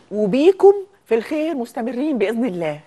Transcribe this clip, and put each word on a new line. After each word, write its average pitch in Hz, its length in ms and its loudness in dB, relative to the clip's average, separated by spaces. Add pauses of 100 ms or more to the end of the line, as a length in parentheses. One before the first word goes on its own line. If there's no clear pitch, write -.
(100)
وبيكم 277 640 4 (320)
في 226 80 0
الخير 302 400 -4
مستمرين 247 640 -6
بإذن 220 260 -2
الله. 165 420 -6